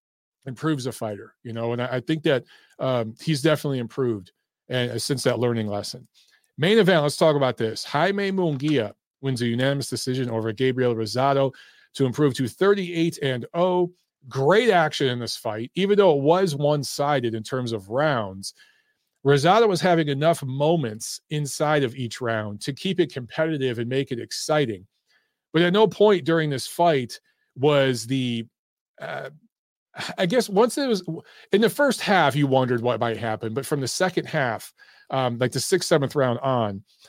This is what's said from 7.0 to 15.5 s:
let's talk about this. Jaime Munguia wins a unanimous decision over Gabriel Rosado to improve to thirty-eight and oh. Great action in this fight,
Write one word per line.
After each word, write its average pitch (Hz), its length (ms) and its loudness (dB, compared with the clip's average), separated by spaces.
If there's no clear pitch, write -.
let's 147 140 0
talk 160 200 4
about 131 200 2
this. 110 280 -4
Jaime 196 460 0
Munguia 147 640 0
wins 131 200 -2
a 123 40 2
unanimous 131 420 0
decision 127 420 -4
over 113 220 -2
Gabriel 123 420 0
Rosado 131 580 0
to 135 120 0
improve 131 280 0
to 131 120 -2
thirty-eight 175 760 0
and 127 320 -2
oh. 180 380 0
Great 160 420 4
action 156 380 2
in 123 100 -2
this 117 180 -6
fight, 113 380 -8